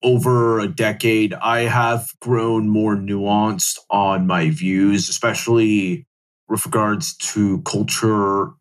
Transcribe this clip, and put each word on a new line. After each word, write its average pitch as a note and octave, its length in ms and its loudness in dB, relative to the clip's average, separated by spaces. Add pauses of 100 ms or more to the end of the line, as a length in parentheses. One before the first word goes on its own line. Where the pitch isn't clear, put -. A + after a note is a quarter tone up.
over A#2+ 580 2
a G#2 80 -2
decade, G#2+ 640 0
I A#2 280 -2
have A#2 460 0 (120)
grown A2+ 480 0
more G#2+ 260 2
nuanced G2+ 840 -2 (120)
on G2 360 2
my F2 240 0
views, F#2+ 580 0
especially G#2+ 960 0 (420)
with G#2+ 160 -4
regards G#2 520 -2
to G2+ 460 -2
culture G#2 880 0 (100)